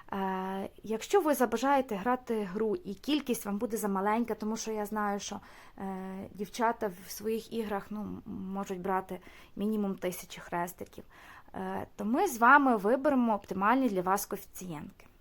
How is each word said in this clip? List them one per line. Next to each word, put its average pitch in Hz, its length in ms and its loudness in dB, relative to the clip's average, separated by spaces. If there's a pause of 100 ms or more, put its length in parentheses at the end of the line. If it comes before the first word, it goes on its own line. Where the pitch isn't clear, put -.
(120)
Е, 190 560 -4 (140)
якщо 220 380 2
ви 302 140 4
забажаєте 254 600 2
грати 233 460 -2
гру 208 340 0
і 196 180 -6
кількість 254 520 -2
вам 202 120 -2
буде 226 180 -2
замаленька, 208 580 0
тому 214 220 -4
що 226 160 -6
я 208 140 -2
знаю, 202 340 -2
що, 202 200 -8 (380)
е, 190 560 -8
дівчата 220 560 -2 (160)
в - 40 -12
своїх 220 420 -4
іграх, 208 380 -4
ну, 214 100 -6
м-, 190 260 -8
можуть 196 540 -6
брати 185 400 -2 (360)
мінімум 208 380 0
тисячі - 460 -8
хрестиків, - 640 -6 (500)
е, 190 320 -6 (100)
то 202 80 -6
ми 302 240 2
з 247 100 -4
вами 262 380 8
виберемо 247 580 4
оптимальні 208 540 2
для 185 140 0
вас 190 240 2
коефіцієнтки. - 800 -12 (140)